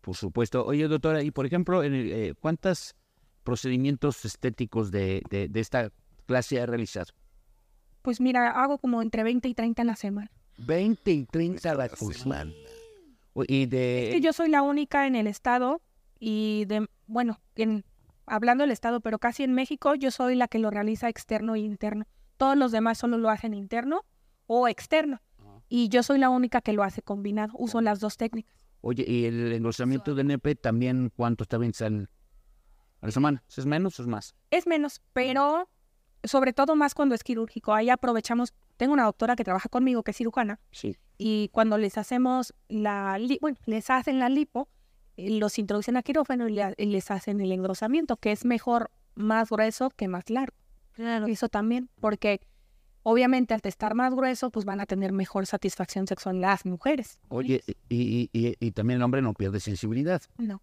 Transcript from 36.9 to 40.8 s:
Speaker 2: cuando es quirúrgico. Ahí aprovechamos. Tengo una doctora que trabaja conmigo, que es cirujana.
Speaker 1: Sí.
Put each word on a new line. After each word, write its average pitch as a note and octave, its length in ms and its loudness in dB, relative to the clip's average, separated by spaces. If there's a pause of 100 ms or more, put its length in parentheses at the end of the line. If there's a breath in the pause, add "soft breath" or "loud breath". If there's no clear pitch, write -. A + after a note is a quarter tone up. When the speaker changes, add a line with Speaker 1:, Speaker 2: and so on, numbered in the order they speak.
Speaker 2:
cuando C#4 200 2
es A3+ 100 -4
quirúrgico. A3+ 500 -2
Ahí A3+ 160 4
aprovechamos. A#3+ 640 0 (220)
Tengo C4 160 2
una C#4 120 6
doctora A3+ 320 2
que A#3 80 -2
trabaja F#3+ 240 -2
conmigo, B3 340 2
que - 100 -6
es - 40 -8
cirujana. A3+ 440 -2 (100)
Speaker 1:
Sí. - 260 -8 (220)